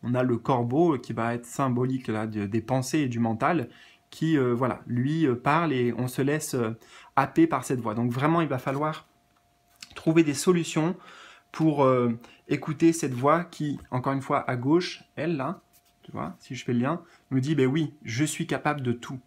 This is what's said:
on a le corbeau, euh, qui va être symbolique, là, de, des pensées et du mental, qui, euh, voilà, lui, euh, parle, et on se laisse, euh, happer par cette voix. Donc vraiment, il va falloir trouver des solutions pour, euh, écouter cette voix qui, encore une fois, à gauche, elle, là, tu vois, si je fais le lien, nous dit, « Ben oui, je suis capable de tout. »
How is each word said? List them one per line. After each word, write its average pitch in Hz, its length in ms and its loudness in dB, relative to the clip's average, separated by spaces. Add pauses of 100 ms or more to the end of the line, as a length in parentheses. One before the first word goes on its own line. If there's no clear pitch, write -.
on 120 140 -2
a 127 80 2
le 123 140 2
corbeau, 135 580 2
euh, - 20 -2
qui - 160 -8
va 117 220 -2
être 120 100 -8
symbolique, 131 640 -2
là, 110 180 -2
de, 107 220 -4
des 110 140 0
pensées 131 400 -2
et 143 60 0
du 117 120 -4
mental, 120 500 0 (400)
qui, 160 280 0
euh, 123 160 4
voilà, 120 320 -2
lui, 139 400 0
euh, 131 100 4
parle, 151 380 2
et 123 240 2
on 123 100 -2
se 135 140 -4
laisse, 147 320 -2
euh, 113 240 -2 (380)
happer 151 320 4
par 135 180 -2
cette 131 140 -2
voix. 110 160 -4
Donc 120 160 0
vraiment, 151 300 2
il 156 60 0
va 131 120 -2
falloir 143 480 -4 (880)
trouver 165 280 4
des 147 120 0
solutions 165 600 0 (560)
pour, 151 320 2
euh, 123 360 4 (280)
écouter 156 460 2
cette 139 220 -4
voix 147 280 2
qui, 151 360 -8 (100)
encore 127 240 -2
une 135 80 -2
fois, 135 260 -2
à 127 80 -2
gauche, 151 480 0 (120)
elle, 160 200 -4
là, 143 260 -6 (420)
tu - 80 -20
vois, - 280 -8
si - 140 -14
je 123 100 -12
fais 127 100 -2
le 120 60 2
lien, 151 220 -2 (300)
nous 135 80 2
dit, « 143 160 0
Ben 135 100 4
oui, 143 380 0
je 117 200 -2
suis 156 220 -4
capable 147 360 -2
de 123 100 -2
tout. » 123 360 -8